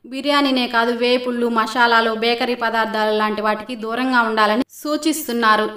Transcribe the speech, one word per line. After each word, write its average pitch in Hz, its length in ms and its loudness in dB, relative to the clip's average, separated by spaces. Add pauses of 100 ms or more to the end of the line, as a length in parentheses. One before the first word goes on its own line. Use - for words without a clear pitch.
బిర్యానీనే 269 600 0
కాదు, 233 240 0
వేపుళ్ళు, 247 540 0
మసాలాలు, 226 680 2
బేకరీ 233 400 -2
పదార్థాలు 220 600 -2
లాంటి 214 260 -2
వాటికి 214 340 -4
దూరంగా 240 440 -2
ఉండాలని 220 500 2
సూచిస్తున్నారు. 233 1080 0